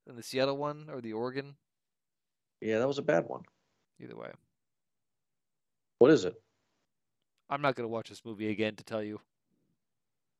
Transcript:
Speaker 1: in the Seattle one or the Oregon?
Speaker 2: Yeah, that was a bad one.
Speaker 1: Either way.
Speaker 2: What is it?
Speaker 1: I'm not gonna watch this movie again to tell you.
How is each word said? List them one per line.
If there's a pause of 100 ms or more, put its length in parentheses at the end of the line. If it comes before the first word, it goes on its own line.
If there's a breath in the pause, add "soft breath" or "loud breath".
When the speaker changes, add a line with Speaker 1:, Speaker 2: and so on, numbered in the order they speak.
Speaker 1:
in
the
Seattle
one
or
the
Oregon? (1040)
Speaker 2:
Yeah,
that
was
a
bad
one. (580)
Speaker 1:
Either
way. (1700)
Speaker 2:
What
is
it? (1080)
Speaker 1:
I'm
not
gonna
watch
this
movie
again
to
tell
you. (1200)